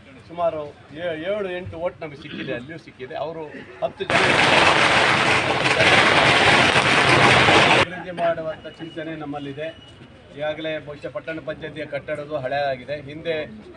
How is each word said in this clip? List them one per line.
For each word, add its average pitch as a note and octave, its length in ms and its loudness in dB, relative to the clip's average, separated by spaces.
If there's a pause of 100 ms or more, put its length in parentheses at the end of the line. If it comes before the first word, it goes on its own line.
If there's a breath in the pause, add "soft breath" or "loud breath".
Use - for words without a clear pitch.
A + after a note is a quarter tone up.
(280)
ಸುಮಾರು E3 400 -2
ಏ-, D#3 540 -8
ಏಳು G3 280 -4
ಎಂಟು F3+ 260 -8
ಓಟ್ F3 240 -6
ನಮಗೆ D3 160 -10
ಸಿಕ್ಕಿದೆ, C#3+ 380 -8
ಅಲ್ಲಿಯೂ C#3+ 240 -10
ಸಿಕ್ಕಿದೆ. C3 360 -14
ಅವರು D#3 300 -6 (400)
ಹತ್ತು F#3 200 -4
ಜನ - 120 2 (3750)
ಅಭಿವೃದ್ಧಿ F3 300 -4
ಮಾಡುವಂಥ E3 560 -2
ಚಿಂತನೆ D#3+ 500 -10
ನಮ್ಮಲ್ಲಿದೆ. C#3+ 800 -10 (400)
ಈಗಾಗಲೇ D#3 420 -4
ಬಹುಶಃ C#3+ 300 -10
ಪಟ್ಟಣ D#3 380 -8
ಪಂಚಾಯತಿಯ D3 400 -8
ಕಟ್ಟಡದು D3 500 -6
ಹಳೆ C3+ 200 -4
ಆಗಿದೆ. C#3 440 -4
ಹಿಂದೆ D#3 440 -6 (320)